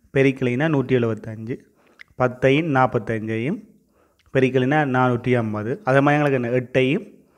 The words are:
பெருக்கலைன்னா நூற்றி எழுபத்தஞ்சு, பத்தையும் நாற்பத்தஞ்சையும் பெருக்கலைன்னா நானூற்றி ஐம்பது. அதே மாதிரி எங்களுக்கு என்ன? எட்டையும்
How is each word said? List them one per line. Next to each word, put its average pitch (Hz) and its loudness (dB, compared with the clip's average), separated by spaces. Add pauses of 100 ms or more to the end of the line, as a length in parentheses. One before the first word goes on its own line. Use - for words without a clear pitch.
(120)
பெருக்கலைன்னா 135 0
நூற்றி 131 0
எழுபத்தஞ்சு, 113 -4 (600)
பத்தையும் 135 0
நாற்பத்தஞ்சையும் 120 -2 (680)
பெருக்கலைன்னா 131 2
நானூற்றி 127 2
ஐம்பது. 110 -4
அதே 135 4
மாதிரி 147 4
எங்களுக்கு 143 0
என்ன? 120 -2
எட்டையும் 127 0 (240)